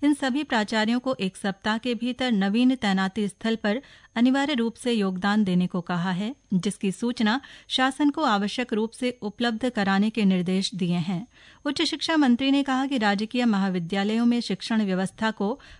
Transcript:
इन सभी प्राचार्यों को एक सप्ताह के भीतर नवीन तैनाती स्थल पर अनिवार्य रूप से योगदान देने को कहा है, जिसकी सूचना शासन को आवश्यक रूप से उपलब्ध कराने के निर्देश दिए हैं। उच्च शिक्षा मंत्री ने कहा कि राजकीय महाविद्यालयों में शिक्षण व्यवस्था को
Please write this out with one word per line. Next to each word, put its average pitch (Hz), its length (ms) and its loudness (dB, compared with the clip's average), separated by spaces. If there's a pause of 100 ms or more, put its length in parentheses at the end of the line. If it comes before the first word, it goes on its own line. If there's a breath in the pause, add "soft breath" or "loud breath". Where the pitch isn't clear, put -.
इन 294 100 4
सभी 285 300 -2
प्राचार्यों 220 560 0
को 262 200 -2
एक 185 180 -4
सप्ताह 214 400 -4
के 247 180 -4
भीतर 247 360 -4
नवीन 220 440 4
तैनाती 190 520 0
स्थल 226 280 -4
पर 220 260 -2 (340 loud breath)
अनिवार्य 277 380 2
रूप 226 220 0
से - 160 -4
योगदान 202 520 0
देने 185 240 2
को 180 140 -4
कहा 175 300 -2
है, 208 220 -4 (200)
जिसकी 190 380 -2
सूचना 233 480 -2 (280 loud breath)
शासन 262 420 0
को 311 140 0
आवश्यक 214 500 0
रूप 220 180 -2
से 247 300 -4
उपलब्ध 233 480 -2
कराने 196 400 2
के 220 160 0
निर्देश 185 500 2
दिए 175 240 0
हैं। 175 260 -4 (400 loud breath)
उच्च 285 160 -2
शिक्षा 320 360 -2
मंत्री 269 340 4
ने 277 120 2
कहा 269 220 0
कि 277 120 -2
राजकीय 220 480 0
महाविद्यालयों 196 800 0
में 240 160 2
शिक्षण 220 440 -2
व्यवस्था 190 460 -2
को 214 280 -4 (200 loud breath)